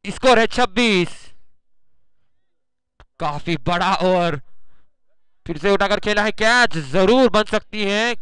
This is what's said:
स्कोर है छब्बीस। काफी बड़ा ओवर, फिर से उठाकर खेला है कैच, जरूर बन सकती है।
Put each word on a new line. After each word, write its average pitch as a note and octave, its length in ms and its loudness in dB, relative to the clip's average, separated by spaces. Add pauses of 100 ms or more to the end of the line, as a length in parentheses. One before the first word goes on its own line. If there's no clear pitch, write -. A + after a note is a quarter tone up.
स्कोर A#3 340 2
है A3+ 80 4
छब्बीस। G#3+ 640 0 (2000)
काफी D3+ 360 -4
बड़ा F3 380 0
ओवर, F3 460 0 (1040)
फिर D#3 120 -8
से F#3 120 0
उठाकर G3+ 300 0
खेला G#3 220 -2
है G#3+ 100 -2
कैच, A3+ 440 2 (160)
जरूर A3 380 4
बन G#3+ 140 2
सकती G#3+ 400 -4
है। A3 380 -2